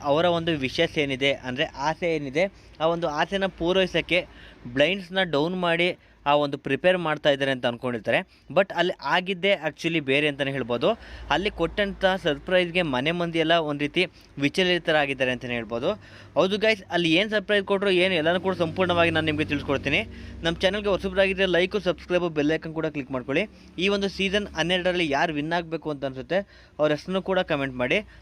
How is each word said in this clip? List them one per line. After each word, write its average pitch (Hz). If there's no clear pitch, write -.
ಅವರ 147
ಒಂದು 170
ವಿಶಸ್ 156
ಏನಿದೆ, 139
ಅಂದ್ರೆ 127
ಆಸೆ 160
ಏನಿದೆ, 143
ಆ 156
ಒಂದು 170
ಆಸೆನ 170
ಪೂರೈಸೋಕ್ಕೆ 175
ಬ್ಲೈಂಡ್ಸ್‌ನ 170
ಡೌನ್ 165
ಮಾಡಿ 175
ಆ 143
ಒಂದು 147
ಪ್ರಿಪೇರ್ 180
ಮಾಡ್ತಾ 151
ಇದ್ದಾರೆ 139
ಅಂತ 127
ಅನ್ಕೊಂಡಿರ್ತಾರೆ. 120
But 196
ಅಲ್ಲಿ 175
ಆಗಿದ್ದೇ 180
actually 165
ಬೇರೆ 143
ಅಂತಾನೆ 139
ಹೇಳ್ಬೋದು. 123
ಅಲ್ಲಿ 196
ಕೊಟ್ಟಂಥ 190
ಸರ್ಪ್ರೈಸ್‌ಗೆ 175
ಮನೆ 139
ಮಂದಿ 170
ಎಲ್ಲ 160
ಒಂದ್ 151
ರೀತಿ 147
ವಿಚಲಿತರಾಗಿದ್ದಾರೆ 143
ಅಂತಾನೆ 123
ಹೇಳ್ಬೋದು. 117
ಹೌದು 190
ಗೈಸ್, 214
ಅಲ್ಲಿ 175
ಏನ್ 196
ಸರ್ಪ್ರೈಸ್ 208
ಕೊಟ್ರು 196
ಏನು 185
ಎಲ್ಲನೂ 170
ಕೂಡ 185
ಸಂಪೂರ್ಣವಾಗಿ 170
ನಾನು 160
ನಿಮ್ಗೆ 151
ತಿಳ್ಸ್ಕೊಡ್ತೀನಿ. 143
ನಮ್ 165
ಚಾನಲ್‌ಗೆ 202
ಹೊಸಬ್ರಾಗಿದ್ರೆ 190
ಲೈಕು, 180
ಸಬ್ಸ್ಕ್ರೈಬು, 175
ಬೆಲ್ 151
ಐಕಾನ್ 160
ಕೂಡ 160
ಕ್ಲಿಕ್ 143
ಮಾಡ್ಕೊಳ್ಳಿ. 135
ಈ 180
ಒಂದು 202
ಸೀಸನ್ 196
ಹನ್ನೆರಡರಲ್ಲಿ 175
ಯಾರು 156
ವಿನ್ 151
ಆಗ್ಬೇಕು 165
ಅಂತ 143
ಅನ್ಸುತ್ತೆ, 135
ಅವ್ರ 151
ಹೆಸರನ್ನು 185
ಕೂಡ 185
ಕಾಮೆಂಟ್ 139
ಮಾಡಿ. 127